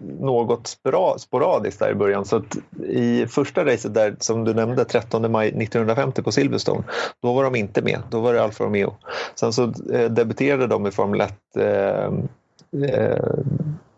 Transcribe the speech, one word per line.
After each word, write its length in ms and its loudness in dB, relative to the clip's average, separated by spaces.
något 480 0
spora-, 500 0
sporadiskt 600 0
där 120 2
i 40 -2
början. 300 2
Så 100 0
att 220 -4
i 400 2
första 380 0
racet 280 0
där, 260 2
som 240 0
du 100 2
nämnde, 320 2
trettonde 440 0
maj 220 2
nittonhundrafemtio 680 0
på 100 -2
Silverstone, 520 0
då 120 0
var 100 2
de 120 0
inte 260 -2
med. 180 0
Då 100 -2
var 140 2
det 100 4
Alfa 200 -2
Romeo. 300 0
Sen 180 0
så, 100 2
eh, 180 4
debuterade 560 2
de 200 0
i 40 -2
Formel 300 0
ett, 360 -6
eh, 480 2
eh, 300 2